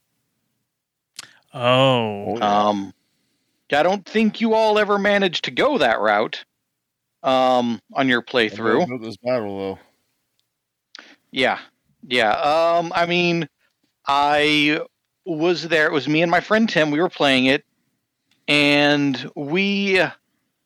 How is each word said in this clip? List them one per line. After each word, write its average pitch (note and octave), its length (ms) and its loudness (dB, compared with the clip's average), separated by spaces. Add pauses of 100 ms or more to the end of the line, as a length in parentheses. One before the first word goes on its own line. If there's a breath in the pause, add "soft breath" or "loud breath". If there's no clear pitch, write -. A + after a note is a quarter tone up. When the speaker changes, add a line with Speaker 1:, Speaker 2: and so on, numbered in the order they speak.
(1500 loud breath)
Speaker 1:
Oh. A#2+ 800 0
Speaker 2:
Oh, A2+ 40 -6
yeah. G#2 320 0
Speaker 3:
Um, G2 240 -4 (800)
I D3 100 4
don't F#3+ 220 -2
think G#3+ 340 -2
you A3+ 140 0
all G#3+ 260 2
ever G3+ 180 0
managed G3 480 0
to D3+ 60 -8
go B3 280 0
that A#2 200 2
route, G#2 460 0 (800)
um, B2+ 580 2 (120)
on C3+ 140 0
your B2 120 2
Speaker 2:
I - 20 -6
don't - 60 -12 (240)
Speaker 3:
playthrough. A#2 360 0
Speaker 2:
know B2+ 120 -8
this A2 180 -12
battle, A2+ 400 -4
though. F#2+ 220 -8 (1500 loud breath)
Speaker 3:
Yeah. B2 280 0 (480)
Yeah. A#2 240 0
Um, E3 640 0
I E3+ 100 0
mean, F3 440 -2 (580)
I D3 720 2 (460)
was E3 420 -2
there. D#3 200 2
It E3+ 40 -4
was C#3 160 -2
me D#3 140 2
and E3+ 100 0
my F3+ 80 2
friend A3 300 0
Tim. D#3 220 0
We D3 100 0
were F3+ 80 0
playing C3+ 380 2
it, C#3 180 0 (840)
and C#3+ 880 2
we F#3+ 680 -2 (640)